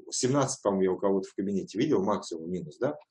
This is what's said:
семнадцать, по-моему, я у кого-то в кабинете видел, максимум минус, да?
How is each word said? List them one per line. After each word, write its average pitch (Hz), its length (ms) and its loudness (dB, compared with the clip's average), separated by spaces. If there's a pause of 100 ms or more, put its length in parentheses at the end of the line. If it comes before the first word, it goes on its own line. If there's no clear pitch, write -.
семнадцать, 131 520 0
по-моему, 95 200 4
я 92 100 4
у 87 60 -2
кого-то 98 300 2
в - 60 -20
кабинете 95 440 -4
видел, 117 240 2
максимум 90 480 -4
минус, 82 280 -8
да? - 200 -2 (120)